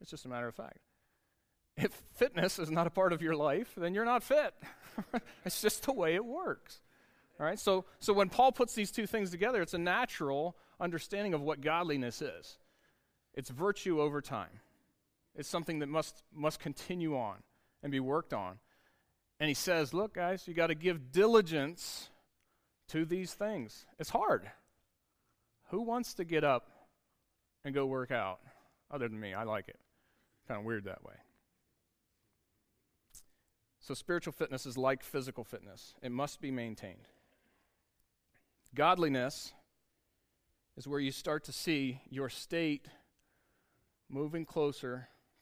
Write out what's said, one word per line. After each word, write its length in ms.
It's 100
just 140
a 40
matter 180
of 80
fact. 240
If 160
fitness 460
is 100
not 180
a 40
part 220
of 80
your 140
life, 420
then 160
you're 120
not 180
fit. 300
<laughs> 80
It's 160
just 220
the 100
way 220
it 100
works. 560
All 60
right? 140
So, 260
so 140
when 160
Paul 220
puts 220
these 180
two 140
things 240
together, 320
it's 140
a 40
natural 800
understanding 540
of 80
what 200
godliness 600
is. 380
It's 160
virtue 500
over 220
time. 380
It's 140
something 300
that 80
must, 440
must 280
continue 580
on 200
and 100
be 80
worked 340
on. 260
And 80
he 80
says, 380
"Look, 200
guys, 340
you 60
gotta 220
give 360
diligence 1000
to 160
these 280
things." 520
It's 120
hard. 380
Who 120
wants 340
to 100
get 180
up 260
and 100
go 120
work 240
out? 300
Other 180
than 120
me, 140
I 100
like 240
it. 120
Kinda 160
weird 220
that 180
way. 100
So 140
spiritual 400
fitness 320
is 120
like 240
physical 420
fitness. 580
It 100
must 300
be 100
maintained. 560
Godliness 800
is 120
where 120
you 120
start 340
to 60
see 580
your 200
state 580
moving 360
closer 600